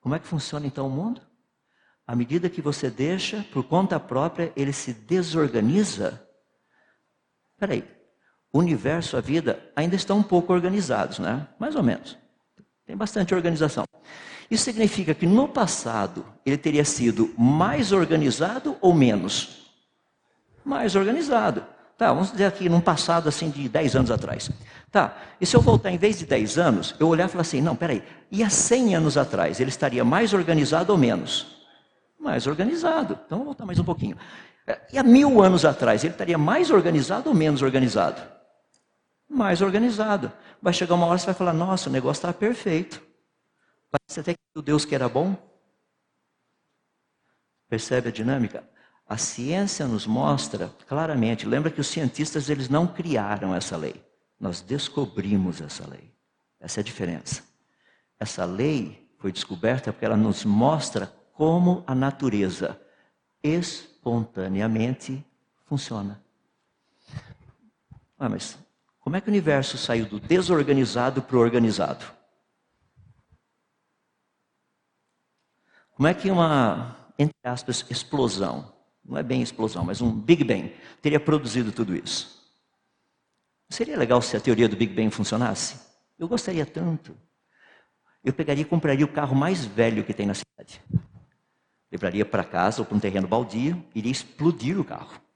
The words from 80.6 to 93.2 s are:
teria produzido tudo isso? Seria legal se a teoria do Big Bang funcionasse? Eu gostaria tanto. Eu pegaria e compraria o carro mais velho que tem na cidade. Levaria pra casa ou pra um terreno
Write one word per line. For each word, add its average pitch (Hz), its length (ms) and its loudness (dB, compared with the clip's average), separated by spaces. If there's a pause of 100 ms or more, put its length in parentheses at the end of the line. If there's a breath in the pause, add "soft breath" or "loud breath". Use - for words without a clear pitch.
teria 147 180 2
produzido 127 540 -2
tudo 98 240 -4
isso? - 400 -10 (1300)
Seria 285 260 -6
legal 123 240 4
se - 160 -4
a 104 40 -2
teoria 117 280 4
do 104 80 -2
Big 98 180 -2
Bang 110 160 0
funcionasse? 110 680 -4 (400)
Eu 165 100 -8
gostaria 180 380 -4
tanto. 165 500 -6 (1080 soft breath)
Eu 139 100 -2
pegaria 147 300 -2
e 156 40 -4
compraria 147 400 2
o 147 60 -6
carro 143 220 -2
mais 156 300 0
velho 110 400 0
que - 80 -8
tem 101 140 -2
na 101 80 0
cidade. - 480 -16 (1080)
Levaria 98 360 -2
pra 95 180 -2
casa 92 380 -2
ou - 20 -2
pra 104 120 -4
um 104 40 2
terreno 98 260 -2